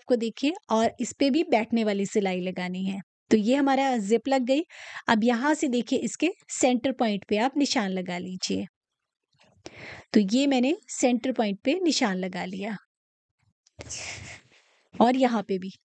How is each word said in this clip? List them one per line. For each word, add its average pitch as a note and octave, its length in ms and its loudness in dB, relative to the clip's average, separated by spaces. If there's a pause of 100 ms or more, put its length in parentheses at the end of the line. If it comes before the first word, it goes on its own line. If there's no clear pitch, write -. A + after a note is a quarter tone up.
को, B3+ 80 2
देखिए, A#3 380 -2 (160)
और A3+ 300 2
इस A#3+ 140 -6
पे C#4 160 2
भी D#4 140 2
बैठने A#3 400 0
वाली G3+ 220 0
सिलाई F#3 360 -2
लगानी F#3 440 -4
है। F#3+ 140 -4 (320)
तो A3 60 8
ये A3 180 2
हमारा C4+ 420 2
जिप A3 300 0
लग C4+ 140 2
गई। C4 200 2 (460)
अब A3 160 4
यहाँ A#3+ 300 2
से D4+ 140 0
देखिए A#3+ 320 0
इसके D4 300 -2 (200)
सेंटर B3+ 420 2
पॉइंट A3 380 -2
पे G3+ 80 2
आप C4 200 0
निशान B3 340 0
लगा F3+ 260 -4
लीजिए। F#3 480 -6 (1500)
तो A3 60 6
ये A#3 280 4
मैंने C4+ 280 2 (140)
सेंटर B3+ 420 0
पॉइंट G#3 320 -2
पे D#4 200 0
निशान A#3+ 340 0
लगा F#3 280 -6
लिया G3 320 -8 (2250)
और B3 140 6
यहाँ A#3+ 280 2
पे F#3+ 140 -4
भी। F#3 120 -8 (160)